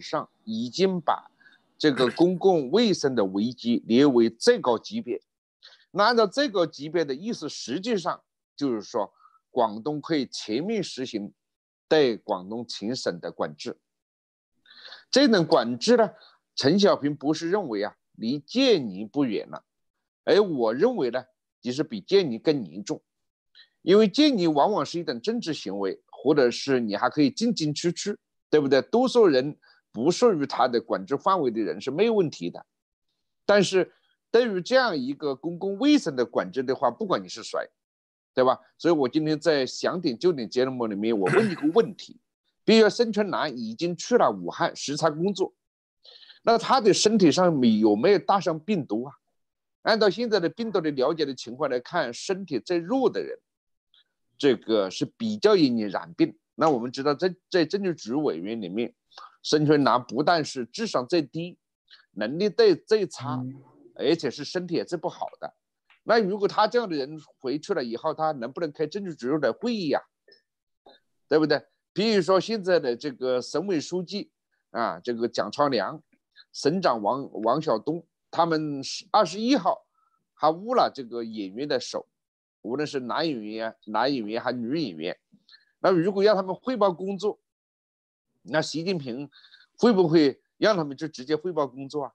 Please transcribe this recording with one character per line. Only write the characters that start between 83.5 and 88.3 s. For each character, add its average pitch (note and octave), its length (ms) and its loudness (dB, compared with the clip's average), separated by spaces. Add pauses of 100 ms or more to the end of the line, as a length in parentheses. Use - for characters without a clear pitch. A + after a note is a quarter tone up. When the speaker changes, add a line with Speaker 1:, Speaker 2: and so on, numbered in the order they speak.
Speaker 1:
男 A#2 280 -2
演 A#2 120 -4
员 A2 160 -6
还 B2 100 -4
是 B2 60 -4
女 A#2+ 200 -4
演 G#2+ 200 -6
员。 E2 200 -8 (600)
那 E3+ 100 2
如 F#3 220 2
果 F#3+ 100 -2
让 G#3 140 6
他 F#3+ 80 -2
们 F#3 100 -6
汇 B3+ 220 -6
报 G3+ 160 2
工 F#3+ 260 -6
作， G3 220 -4 (1000)